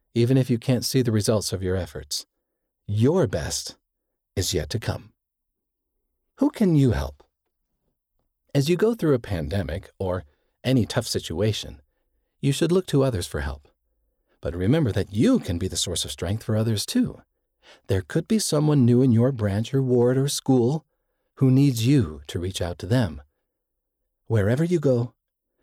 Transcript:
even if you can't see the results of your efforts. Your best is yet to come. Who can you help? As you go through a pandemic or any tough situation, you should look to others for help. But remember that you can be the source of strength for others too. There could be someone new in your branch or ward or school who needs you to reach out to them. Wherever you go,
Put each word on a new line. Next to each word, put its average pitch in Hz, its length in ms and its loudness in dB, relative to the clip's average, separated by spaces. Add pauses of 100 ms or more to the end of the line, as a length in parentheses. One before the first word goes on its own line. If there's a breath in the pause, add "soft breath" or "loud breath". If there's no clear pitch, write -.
(140)
even 120 240 2
if 127 100 0
you 120 100 0
can't 117 260 -2
see - 180 0
the 120 100 0
results 107 400 0
of 95 100 -6
your 92 140 -2
efforts. - 480 -8 (600)
Your 127 400 2
best 85 500 -6 (580)
is 92 200 -4
yet 80 160 -2
to - 80 -4
come. - 340 -8 (1200)
Who 277 120 0
can 190 260 2
you 135 180 4
help? 69 300 -6 (1300)
As 143 160 2
you 180 60 2
go 214 180 0
through 165 200 2
a 127 40 0
pandemic 80 800 -4
or 92 260 -4 (400)
any 123 220 2
tough - 200 -4
situation, 82 760 -4 (580)
you 139 100 0
should 160 220 0
look 185 140 2
to 139 160 2
others 120 240 0
for - 140 -8
help. 69 280 -8 (720)
But 78 160 -6
remember 117 360 2
that 95 200 -4
you 190 260 2
can 87 200 -4
be 92 100 -4
the 87 80 -8
source - 300 -6
of - 40 -12
strength 98 320 -6
for 110 140 -2
others 110 300 -2
too. - 340 -2 (680 soft breath)
There 95 120 2
could - 260 -4
be 226 120 0
someone 151 480 2
new 120 160 6
in 131 100 4
your 120 200 4
branch 107 420 -2
or 135 80 2
ward 123 340 2
or 135 120 0
school 131 580 0 (480)
who 135 160 4
needs 131 360 4
you 87 400 0
to - 120 -8
reach 92 240 -6
out 87 160 -6
to - 80 -10
them. 101 340 0 (1080)
Wherever 113 380 2
you 170 160 0
go, 123 320 0 (500)